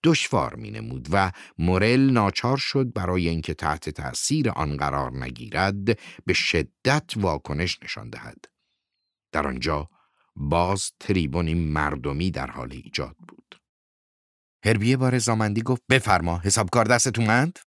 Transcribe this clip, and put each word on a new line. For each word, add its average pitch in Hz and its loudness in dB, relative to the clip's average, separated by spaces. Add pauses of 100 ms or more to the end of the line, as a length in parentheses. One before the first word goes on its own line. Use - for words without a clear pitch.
دشوار 127 2
می‌نمود 110 -10
و 95 4 (260)
مورل 107 4
ناچار 123 2
شد 135 -2
برای 90 0
اینکه 82 -2
تحت 78 -4
تأثیر 107 -2
آن 73 -4
قرار 67 -4
نگیرد، 98 -2 (280)
به 95 0
شدت 123 0 (120)
واکنش 85 -2
نشان - -12
دهد. - -16 (880)
در 76 0
آنجا 73 -4 (460)
باز 85 0 (100)
تریبونی 82 0
مردمی 76 -2
در 65 -6
حال 62 -10
ایجاد - -10 (120)
بود. - -20 (1040)
هربیه 110 4
با 127 2
رضامندی 113 0
گفت: 123 -2
"بفرما، 90 4
حسابکار 104 2
دستت 117 2
اومد؟" 120 2